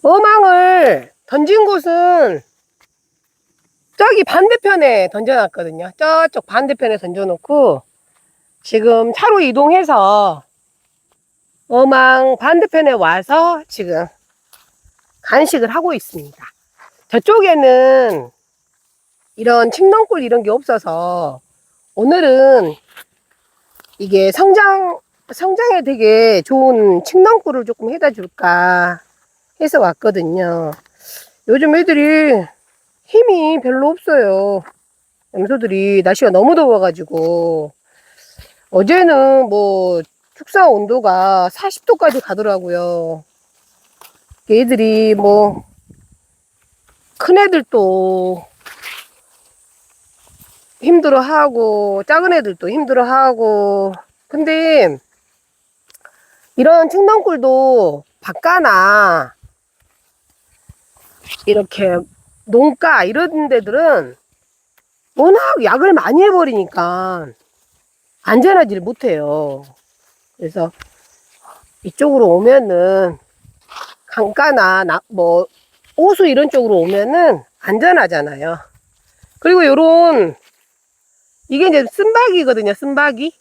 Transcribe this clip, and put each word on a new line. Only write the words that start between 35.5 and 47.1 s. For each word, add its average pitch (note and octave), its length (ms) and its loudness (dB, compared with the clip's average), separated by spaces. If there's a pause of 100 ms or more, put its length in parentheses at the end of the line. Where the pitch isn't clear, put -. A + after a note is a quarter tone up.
날씨가 G3+ 260 2
너무 G#3+ 240 4
더워가지고 E3+ 1160 -2 (1000)
어제는 C4+ 760 2
뭐 F#3+ 540 -2 (320)
축사 F#4 340 0
온도가 G3 840 0
사십 - 360 -10
도까지 D#4+ 340 0
가더라고요. F3 1040 -6 (1300)
애들이 A3 640 0
뭐 G3+ 520 0 (1500)